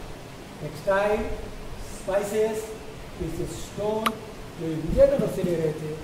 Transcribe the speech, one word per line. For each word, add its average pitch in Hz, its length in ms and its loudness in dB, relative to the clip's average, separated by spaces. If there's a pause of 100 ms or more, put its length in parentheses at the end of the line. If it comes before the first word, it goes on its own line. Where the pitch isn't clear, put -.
(600)
टेक्सटाइल, 202 600 2 (760)
स्पाइसेस, 214 640 2 (560)
प्रीशियस 156 320 -2 (120)
स्टोन 214 440 -2 (540)
जो 160 80 -4
ये 160 80 0
विजयनगर 220 600 6
से 190 80 0
ले 175 120 2
रहे 160 180 2
थे, 156 180 -6 (120)